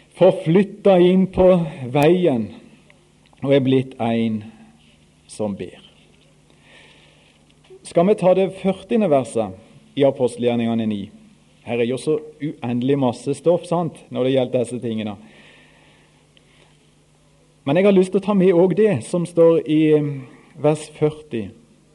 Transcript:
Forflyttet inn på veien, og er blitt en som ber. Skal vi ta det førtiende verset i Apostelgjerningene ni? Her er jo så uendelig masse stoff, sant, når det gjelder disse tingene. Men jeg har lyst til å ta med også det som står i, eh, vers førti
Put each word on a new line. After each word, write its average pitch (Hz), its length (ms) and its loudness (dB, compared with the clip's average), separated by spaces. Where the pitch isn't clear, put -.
Forflyttet 185 880 2
inn 185 240 4
på 185 220 2
veien, 147 560 2
og 139 100 0
er 139 140 2
blitt 131 340 0
en 113 380 -2
som 104 320 -8
ber. - 240 -16
Skal 175 240 0
vi 208 80 2
ta 185 240 2
det 190 80 0
førtiende 190 480 -2
verset 110 480 -2
i 139 80 4
Apostelgjerningene 117 800 -2
ni? 104 160 -4
Her 120 160 -4
er 117 80 -2
jo 127 80 -4
så 156 220 -2
uendelig 127 640 -4
masse 127 320 -4
stoff, 170 320 -2
sant, 170 320 -4
når 123 140 -4
det 135 80 0
gjelder 127 260 -2
disse 120 160 -2
tingene. 110 380 -8
Men 139 100 0
jeg 196 120 4
har 196 100 6
lyst 185 160 0
til 196 80 0
å - 60 -8
ta 202 100 0
med 180 160 4
også 175 240 2
det 214 140 2
som 175 240 -4
står 165 400 2
i, 156 160 0
eh, 147 160 -4
vers 151 320 0
førti 131 540 -6